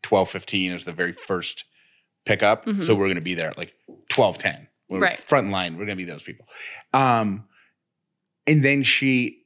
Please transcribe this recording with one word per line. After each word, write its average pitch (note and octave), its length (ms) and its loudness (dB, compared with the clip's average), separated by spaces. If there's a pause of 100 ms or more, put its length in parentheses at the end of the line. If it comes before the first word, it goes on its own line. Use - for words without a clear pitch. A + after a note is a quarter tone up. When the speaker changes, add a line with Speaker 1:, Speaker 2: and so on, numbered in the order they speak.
Speaker 1:
twelve F#2+ 300 2
fifteen F#2 400 -4
is F2 140 -8
the F2 80 -8
very F2 200 -2
first - 520 -6 (600)
pickup. G#2+ 400 2
Speaker 2:
Mm-hmm. G3+ 160 -2
Speaker 1:
So A#2 140 2
we're G2 120 2
gonna F2+ 140 0
be F2 140 -4
there D#2+ 140 -4
at, - 80 -12
like, E2 160 -12 (360)
twelve G#2 300 2
ten. - 280 -6 (220)
We're F#2+ 100 -4
Speaker 2:
Right. - 200 0
Speaker 1:
front A#2 320 0
line. F2+ 260 -4
We're G#2 80 -8
gonna G2+ 100 -6
be F#2 100 -8
those D#2 180 -14
people. - 240 -18 (460)
Um, A2+ 520 2 (1000)
and D3+ 160 6
then C#3 200 4
she B2+ 640 0